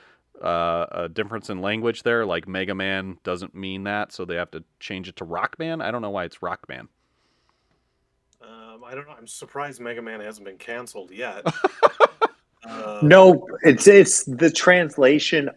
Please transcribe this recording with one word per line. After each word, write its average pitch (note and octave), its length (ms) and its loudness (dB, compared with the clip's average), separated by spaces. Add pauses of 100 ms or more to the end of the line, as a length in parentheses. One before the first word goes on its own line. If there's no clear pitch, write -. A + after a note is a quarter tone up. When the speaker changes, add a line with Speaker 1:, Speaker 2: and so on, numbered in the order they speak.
(420)
Speaker 1:
uh, E2+ 500 -2
a F2 160 -8
difference G#2 420 -8
in F#2 120 -8
language A2 400 -4
there? A#2 240 -2
Like, F2 220 -4
Mega F#2+ 260 -6
Man F#2+ 480 -6
doesn't F2+ 320 -10
mean F#2+ 300 -12
that, G#2 280 -8
so F#2 120 -14
they E2+ 120 -10
have E2+ 160 -8
to D#2+ 120 -16 (160)
change F#2 280 -14
it - 80 -20
to F#2+ 100 -14
Rockman? D#3+ 560 -8
I G#2+ 80 -6
don't A#2 120 -8
know G#2 80 -10
why F#2+ 140 -6
it's - 140 -14
Rockman. E2+ 500 -12 (1500)
Speaker 2:
Um, A2+ 420 -20
I B2 100 -18
don't C#3+ 120 -14
know. D3+ 100 -20
I'm A2+ 100 -20
surprised C#3+ 540 -14
Mega A#2 220 -10
Man A2+ 180 -12
hasn't G#2+ 260 -16
been F#2+ 120 -18
canceled A#2 540 -14
yet. G#2+ 380 -12
Speaker 1:
<laughs> - 60 -10 (1120)
Speaker 2:
Uh, G#2+ 320 -12
Speaker 3:
No, F3+ 460 8 (160)
it's, D3+ 240 4
it's G3+ 380 8
the C#3 260 0
translation D3+ 1080 2